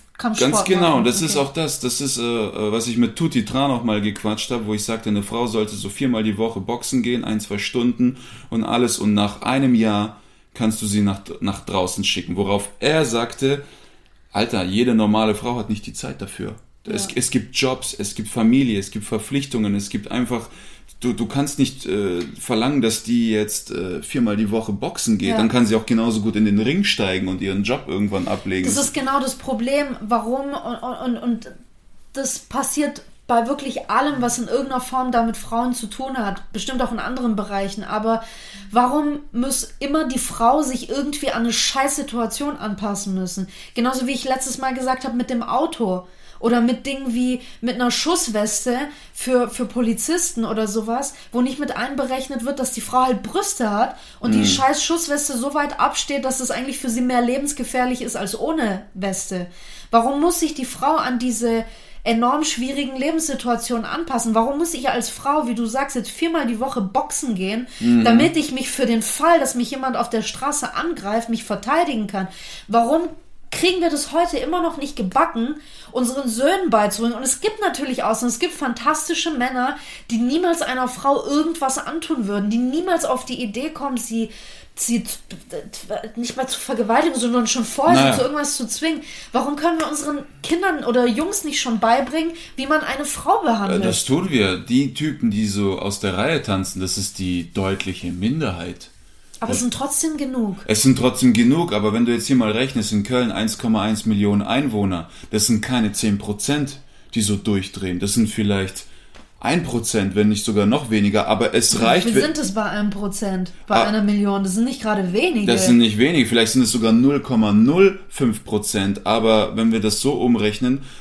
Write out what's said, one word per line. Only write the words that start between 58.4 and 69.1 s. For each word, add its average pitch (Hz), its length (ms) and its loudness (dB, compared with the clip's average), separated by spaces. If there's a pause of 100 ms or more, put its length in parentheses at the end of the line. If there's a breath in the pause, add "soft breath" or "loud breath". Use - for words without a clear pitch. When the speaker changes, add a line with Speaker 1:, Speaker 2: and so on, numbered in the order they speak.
Speaker 1:
Weste. 185 540 -6 (420 loud breath)
Warum 262 320 4
muss 339 180 4
sich 311 140 0
die 262 120 -8
Frau 294 300 0
an 247 220 0
diese 226 480 0 (380 loud breath)
enorm 240 400 2
schwierigen 269 520 -4
Lebenssituationen 254 920 -2
anpassen? 247 500 -2
Warum 262 240 2
muss 330 160 0
ich 254 140 -2
als 240 200 -2
Frau, 285 380 0
wie 240 80 -2
du 233 100 -2
sagst, 269 300 -2
jetzt - 160 -6
viermal 330 340 -2
die 233 140 -2
Woche 254 220 -2
boxen 254 520 -2
gehen, 202 320 -2 (140 loud breath)
Speaker 2:
Mhm. 240 240 6
Speaker 1:
damit 262 340 6
ich 294 140 0
mich 254 180 -6
für 262 160 0
den 226 160 2
Fall, 330 380 4